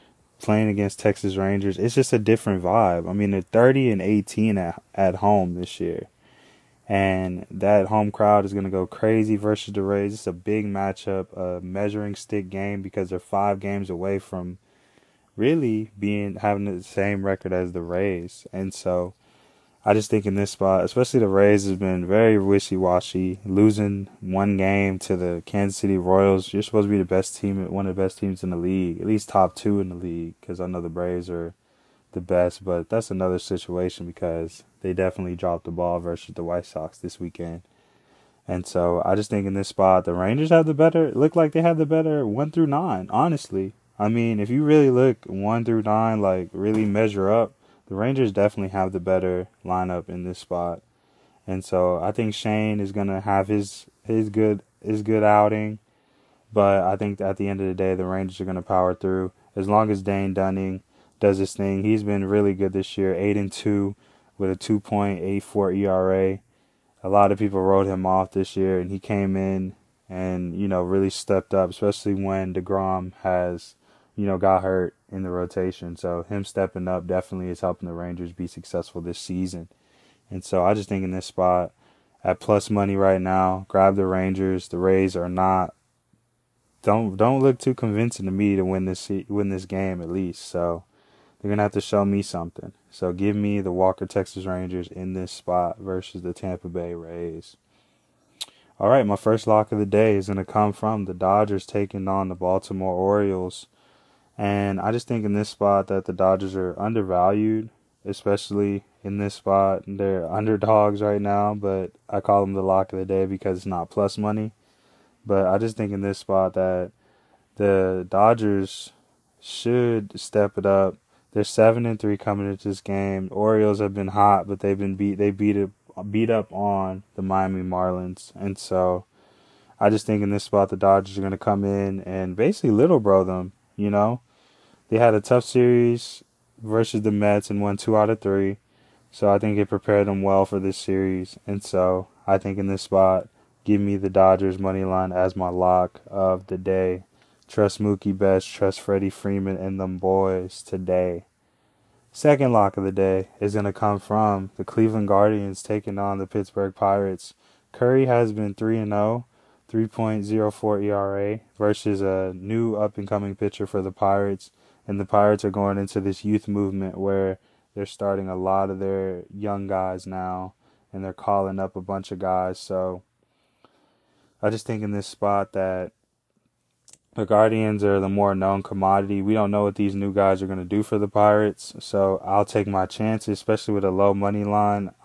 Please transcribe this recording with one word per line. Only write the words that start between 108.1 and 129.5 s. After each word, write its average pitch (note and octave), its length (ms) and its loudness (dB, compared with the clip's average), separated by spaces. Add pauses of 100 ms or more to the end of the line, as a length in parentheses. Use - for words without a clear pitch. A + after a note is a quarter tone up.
in G2+ 160 -6
this G2+ 160 -4
spot. G2 500 2
They're G2 420 -2
underdogs G#2 760 2
right G#2 180 2
now, G#2 320 0
but F#2+ 380 -4 (180)
I G2+ 100 -4
call G2+ 220 4
them G2 120 0
the F#2+ 100 -2
lock F#2+ 280 2
of G2 60 -6
the F#2 80 -4
day F#2+ 220 0
because F#2+ 300 -4
it's F#2 100 -12
not F2 240 -6
plus G2+ 260 0
money. G#2+ 340 -2 (720)
But G2 220 2
I F#2+ 140 2
just A2+ 180 -4
think G2+ 160 -4
in G2 80 -4
this G2 160 -4
spot F#2+ 380 0
that F#2 360 -2 (640)
the F#2 520 2
Dodgers G#2 800 2 (480)
should A#2 800 -2
step - 380 0
it G2 80 0
up. G2 300 4 (380)
They're G#2 100 0
seven A2+ 420 4
and A2+ 140 -4
three G#2 180 0
coming G2+ 320 -2
into G2 200 -6
this G2 120 -6
game. G2 500 -4
Orioles G#2+ 500 4
have G2+ 120 -2
been G2+ 140 -4
hot, G2 400 4
but G2 140 -4
they've G2 180 2
been G2 160 -2
beat. G2 240 0
They G2+ 100 4
beat G2+ 280 2
up, G2 120 0 (400)
beat A2 220 0
up A2 200 -2
on G2 520 -2 (100)
the - 80 -10
Miami F#2+ 400 0
Marlins, F#2 760 -4
and G2 220 -8
so F#2 480 -2 (760)